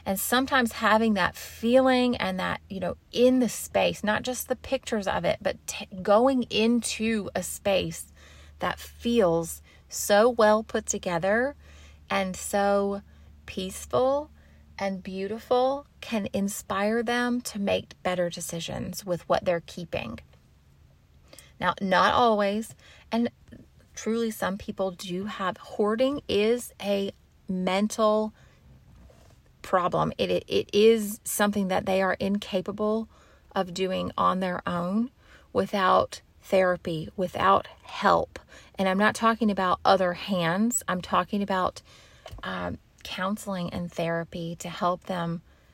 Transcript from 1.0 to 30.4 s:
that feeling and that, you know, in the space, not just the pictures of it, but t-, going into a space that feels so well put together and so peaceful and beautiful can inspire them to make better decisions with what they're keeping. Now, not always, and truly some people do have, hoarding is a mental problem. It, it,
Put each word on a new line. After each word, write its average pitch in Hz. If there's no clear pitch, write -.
that 180
feeling 247
and 185
that, 180
you 190
know, 175
in 254
the 240
space, -
not 208
just 247
the 254
pictures 233
of 175
it, -
but 196
t-, -
going 240
into 220
a 190
space 175
that -
feels 175
so 208
well 220
put 220
together 202
and 196
so 202
peaceful 262
and 196
beautiful 233
can 208
inspire 202
them 240
to -
make 196
better 180
decisions 170
with 175
what -
they're 170
keeping. -
Now, 175
not 190
always, 214
and 233
truly 226
some 190
people 196
do 180
have, 196
hoarding 226
is 220
a 196
mental 214
problem. 170
It, 190
it, 180